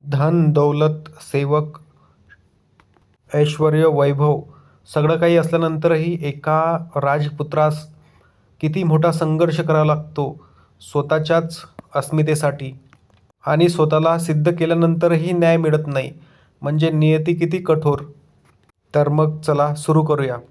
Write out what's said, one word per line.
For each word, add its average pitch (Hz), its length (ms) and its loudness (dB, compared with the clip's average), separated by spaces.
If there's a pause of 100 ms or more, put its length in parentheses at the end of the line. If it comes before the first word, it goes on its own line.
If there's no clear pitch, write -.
धन, 151 440 2
दौलत, 151 560 0 (240)
सेवक, 147 460 -2 (1600)
ऐश्वर्य, 151 520 2
वैभव 143 540 2 (540)
सगळं 156 220 2
काही 170 200 4
असल्यानंतरही 165 840 0
एका 156 580 -2 (180)
राजपुत्रास 151 920 -2 (720)
किती 156 220 -2
मोठा 160 300 2
संघर्ष 160 480 0
करावा 156 240 0
लागतो 147 600 -4 (360)
स्वतःच्याच 156 800 -2 (320)
अस्मितेसाठी 147 840 -2 (680)
आणि 156 220 4
स्वतःला 160 500 2
सिद्ध 165 340 0
केल्यानंतरही 165 800 2
न्याय 170 240 4
मिळत 151 300 0
नाही, 135 260 -4 (500)
म्हणजे 151 280 0
नियती 156 440 2
किती 165 240 -2
कठोर. 156 400 0 (960)
तर 147 140 2
मग 156 320 0
चला 147 340 0
सुरू 156 280 0
करूया. 139 340 -2 (140)